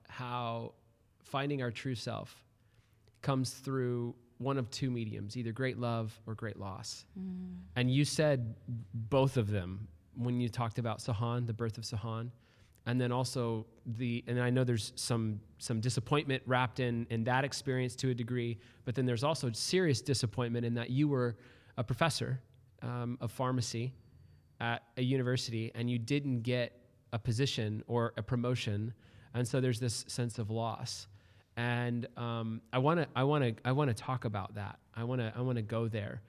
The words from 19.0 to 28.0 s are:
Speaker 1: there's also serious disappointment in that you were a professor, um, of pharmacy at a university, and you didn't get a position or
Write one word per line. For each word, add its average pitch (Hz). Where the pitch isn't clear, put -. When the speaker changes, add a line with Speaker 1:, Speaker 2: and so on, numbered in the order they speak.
Speaker 1:
there's 120
also 147
serious 170
disappointment 120
in 117
that 120
you 143
were 123
a 123
professor, 131
um, 123
of 113
pharmacy 127
at 117
a 127
university, 123
and 117
you 120
didn't 135
get 123
a 117
position 113
or 117